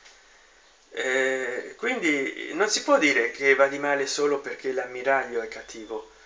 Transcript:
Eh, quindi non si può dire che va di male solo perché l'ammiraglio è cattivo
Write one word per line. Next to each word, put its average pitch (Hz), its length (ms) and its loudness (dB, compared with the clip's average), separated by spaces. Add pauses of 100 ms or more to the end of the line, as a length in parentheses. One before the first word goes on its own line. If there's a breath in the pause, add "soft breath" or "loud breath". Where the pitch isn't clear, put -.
(920 soft breath)
Eh, 131 880 -2
quindi 160 760 -2
non 185 160 2
si - 140 -2
può 285 160 4
dire 120 320 4
che 139 240 4
va 139 140 6
di 139 100 -6
male 143 280 0
solo 143 340 0
perché 131 320 -6
l'ammiraglio 123 680 -2
è 110 80 -6
cattivo 110 640 -12 (160 loud breath)